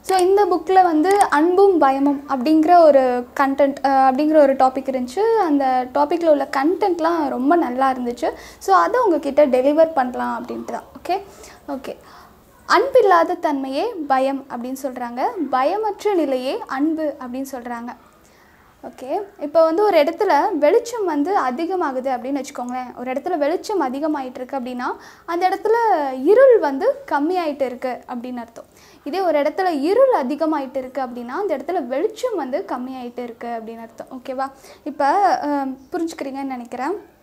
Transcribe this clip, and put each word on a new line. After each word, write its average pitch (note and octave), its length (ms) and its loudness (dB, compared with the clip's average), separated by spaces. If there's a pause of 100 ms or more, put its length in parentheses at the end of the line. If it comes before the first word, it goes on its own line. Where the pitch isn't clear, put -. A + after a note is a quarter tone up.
So, F#4 180 0
இந்த G4 260 4
புக்கில் F#4 380 2
வந்து F4 360 4
அன்பும் F4+ 600 4
பயமும் C#4 500 2
அப்படிங்கிற D#4 500 4
ஒரு C4 480 4 (140)
கண்டென்ட், C#4 460 0
ஆ, C4+ 240 4
அப்படிங்கிற D4+ 260 2
ஒரு C#4 180 6
டாபிக் C4 520 0
இருந்துச்சு. A4+ 300 0
அந்த C#4 580 0
டாப்பிக்கில் E4 340 0
உள்ள C#4+ 280 2
கண்டென்ட்லாம் E4 720 0
ரொம்ப C4 280 2
நல்லா C4 360 0
இருந்துச்சு. B3 380 -4 (280)
So, F#4+ 180 2
அதை F4 280 4
உங்ககிட்ட D4 420 2
டெலிவர் D4 460 4
பண்ணலாம் A#3+ 520 -4
அப்படின்ட்டு A#3 200 -10
தான். A#3 200 -10 (180)
ஓகே, F#4+ 200 -4 (460)
ஓகே. C4+ 280 -10 (720)
"அன்பில்லாத F#4 680 4
தன்மையே C#4 460 -4 (240)
பயம்" C4 400 0
அப்படின்னு B3 340 -10
சொல்கிறாங்க. B3 400 -8 (280)
"பயமற்ற G4+ 640 0
நிலையே C4+ 520 -2
அன்பு" D4+ 520 -2
அப்படின்னு B3+ 340 -10
சொல்கிறாங்க. A#3+ 360 -12 (960)
ஓகே, C4+ 380 -8 (180)
இப்போ D#4 240 2
வந்து D#4+ 180 2
ஒரு G4 160 4
இடத்துல E4+ 600 2
வெளிச்சம் A4 460 2
வந்து E4 360 0
அதிகமாகுது C#4 720 -2
அப்படின்னு C4 340 -4
வச்சுக்கோங்களேன். B3 540 -10
ஒரு B3 140 -8
இடத்துல D4 260 -4
வெளிச்சம் D4 540 -2
அதிகமாயிட்டு C#4 420 -4
இருக்கு B3+ 240 -10
அப்படின்னா, B3+ 380 -6 (280)
அந்த F4 240 -2
இடத்துல G4 260 0 (500)
இருள் A#4 340 8
வந்து D#4+ 360 0 (160)
கம்மியாயிட்டு D#4 520 -2
இருக்கு B3 460 -6
அப்படின்னு B3 280 -10
அர்த்தம். - 280 -16 (400)
இதே D#4 160 -4
ஒரு D#4+ 200 2
இடத்துல D4+ 400 0
இருள் A#4 320 4 (100)
அதிகமாயிட்டு C#4+ 540 -2
இருக்கு B3+ 240 -8
அப்படின்னா, A#3+ 280 -8
அந்த E4 280 -4
இடத்துல D#4+ 300 -4
வெளிச்சம் G4+ 500 -4
வந்து C#4+ 320 -6
கம்மியாயிட்டு B3 540 -10
இருக்கு A#3 260 -12
அப்படின்னு A3+ 320 -10
அர்த்தம். - 340 -18
ஓகேவா? C4 360 -8 (340)
இப்போ, D4+ 580 0
அஹ், C#4 340 -4 (160)
புரிஞ்சுக்கிறீங்கன்னு D4 500 -6
நினைக்கிறேன். C4 680 -8 (100)